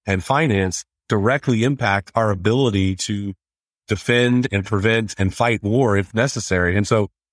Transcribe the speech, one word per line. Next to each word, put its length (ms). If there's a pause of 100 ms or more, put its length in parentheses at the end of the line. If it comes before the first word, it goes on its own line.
and 180
finance 640 (240)
directly 560
impact 500
our 160
ability 640
to 380 (560)
defend 640
and 120
prevent 520
and 160
fight 280
war 360
if 160
necessary. 640
And 100
so 220 (240)